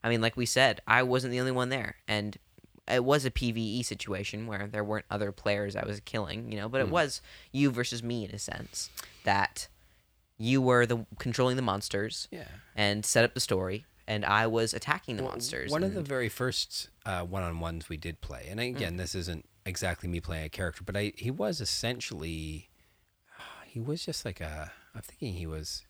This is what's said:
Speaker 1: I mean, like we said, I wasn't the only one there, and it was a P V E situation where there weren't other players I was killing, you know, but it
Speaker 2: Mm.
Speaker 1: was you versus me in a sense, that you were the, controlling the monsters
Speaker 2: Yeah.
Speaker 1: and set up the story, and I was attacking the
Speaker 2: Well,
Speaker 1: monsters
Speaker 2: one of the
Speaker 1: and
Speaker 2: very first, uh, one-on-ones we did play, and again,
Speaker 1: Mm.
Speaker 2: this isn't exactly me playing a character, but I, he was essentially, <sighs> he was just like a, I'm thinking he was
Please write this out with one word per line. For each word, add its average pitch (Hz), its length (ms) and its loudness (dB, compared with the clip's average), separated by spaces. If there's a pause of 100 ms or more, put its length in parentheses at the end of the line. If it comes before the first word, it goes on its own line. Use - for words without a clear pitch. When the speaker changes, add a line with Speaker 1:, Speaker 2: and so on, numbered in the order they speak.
Speaker 1:
I 113 60 2
mean, 117 120 4
like 113 140 4
we 120 120 2
said, 127 400 4
I 120 160 8
wasn't 127 280 2
the 123 80 0
only 131 120 2
one 127 180 2
there, 131 280 -4 (100)
and 104 300 0 (520)
it 123 140 4
was 139 220 4
a 127 60 2
P 123 200 0
V 113 100 -2 (180)
E 120 40 -2
situation 104 640 -4
where 101 200 -6
there 104 160 -2
weren't 107 260 -2
other 104 220 0
players 101 440 0
I - 100 -2
was 104 160 -4
killing, 110 500 -4
you 107 60 -4
know, 104 120 -4
but 131 120 2
it 123 60 2
Speaker 2:
Mm. - 40 0
Speaker 1:
was 151 300 2 (300)
you 139 200 6
versus 120 320 -2
me 120 220 -2
in 98 60 -10
a 104 80 -8
sense, - 500 -8 (340)
that - 440 2 (680)
you 127 240 4
were 123 240 8
the, 117 200 0 (120)
controlling 127 400 2
the 131 40 0
monsters 101 680 -2
Speaker 2:
Yeah. 165 160 -12 (280)
Speaker 1:
and 104 300 2
set 117 200 8
up - 80 2
the 131 60 -4
story, 95 460 0 (220)
and 107 180 0
I 107 220 6
was 113 260 2
attacking 131 440 -2
the 90 60 -2
Speaker 2:
Well, - 100 -2
Speaker 1:
monsters - 380 -4
Speaker 2:
one 160 120 2
of 190 100 0
the 196 60 -2
Speaker 1:
and 151 80 -4
Speaker 2:
very 127 220 0
first, - 600 -2 (160)
uh, 90 180 -2
one-on-ones 82 680 -4
we 82 80 -6
did 80 240 -8
play, 62 280 -10
and 101 100 -6
again, 123 340 -2
Speaker 1:
Mm. 87 40 -4
Speaker 2:
this 90 180 -4
isn't 85 320 -6 (180)
exactly 90 440 -4
me 85 100 -2
playing 80 260 -6
a 78 40 -6
character, 90 340 -6
but 95 120 -6
I, 104 220 -2
he 117 120 -4
was 170 320 -2
essentially, 82 1080 -4 (580)
<sighs> - 380 -18
he - 140 -10
was 143 260 -4
just - 200 -6
like 98 160 -6
a, 78 300 -6 (240)
I'm 110 60 -10
thinking - 320 -8
he 85 120 -4
was 78 440 -6